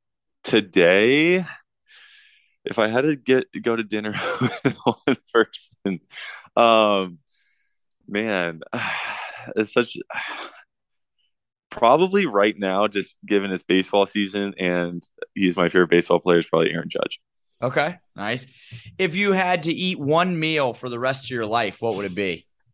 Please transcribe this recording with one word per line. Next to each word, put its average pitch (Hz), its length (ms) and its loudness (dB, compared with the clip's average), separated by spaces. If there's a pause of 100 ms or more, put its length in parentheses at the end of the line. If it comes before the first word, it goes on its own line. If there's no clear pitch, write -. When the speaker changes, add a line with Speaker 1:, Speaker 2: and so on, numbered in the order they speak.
(440)
Speaker 1:
today, 113 1000 4 (1200)
if - 140 -6
I 107 100 2
had 120 140 0
to 151 140 0
get, 127 300 2 (160)
go 117 140 0
to 113 60 -2
dinner 107 320 -6 (120)
<laughs> - 140 -6
with - 440 -2
one - 320 0 (160)
person, - 680 -2 (560)
um, 104 640 4 (920)
man, 95 520 -2 (120)
<sighs> - 840 -10
it's 107 160 -2
such, 120 240 -2 (160)
<sighs> - 1600 -16
probably 180 560 4
right 104 320 2
now, 98 280 0
just 101 300 -6 (100)
given 101 240 0
it's 92 140 -4
baseball 95 420 2
season 101 520 -4
and 87 440 -2 (320)
he's 92 220 0
my 87 120 2
favorite 90 220 4
baseball 87 300 4
player, 87 180 4
is 80 80 0
probably 82 260 2
Aaron 85 160 -8
Judge. - 320 -6 (420)
Speaker 2:
Okay, 147 320 -2 (220)
nice. 113 300 -6 (520)
If 185 160 -2
you 202 180 0
had 180 320 0
to 165 80 -2
eat 185 260 -4
one 165 400 0
meal 156 340 0
for 127 160 -12
the 120 100 -8
rest 135 260 -4
of 117 60 -14
your 117 160 -4
life, 107 340 -2
what 113 140 -2
would 101 100 -4
it 92 100 -8
be? 92 320 -4 (280)